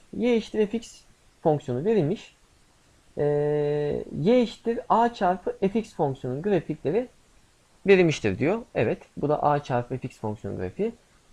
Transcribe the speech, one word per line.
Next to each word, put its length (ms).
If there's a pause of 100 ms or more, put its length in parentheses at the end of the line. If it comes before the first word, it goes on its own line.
(120)
y 220
eşittir 320
fx 340 (420)
fonksiyonu 420
verilmiş. 520 (840)
Ee, 60 (960)
y 200
eşittir 480
a 260
çarpı 420 (120)
fx 260
fonksiyonun 480
grafikleri 680 (800)
verilmiştir 520
diyor. 240 (120)
Evet, 280 (140)
bu 120
da 140
a 200
çarpı 360
fx 200
fonksiyonun 420
grafiği. 320 (400)